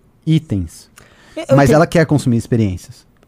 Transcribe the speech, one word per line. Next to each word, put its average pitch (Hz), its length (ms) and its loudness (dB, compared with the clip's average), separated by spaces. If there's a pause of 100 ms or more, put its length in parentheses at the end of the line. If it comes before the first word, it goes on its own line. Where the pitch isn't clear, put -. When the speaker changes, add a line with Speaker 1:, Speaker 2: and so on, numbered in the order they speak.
(260)
Speaker 1:
itens. 107 640 -6 (460)
Speaker 2:
Eu, 320 120 -12
eu - 80 2
Speaker 1:
Mas 139 140 4
Speaker 2:
entendo. 151 60 4
Speaker 1:
ela 160 100 4
quer 165 200 0
consumir 131 300 -2
experiências. 110 720 -4 (220)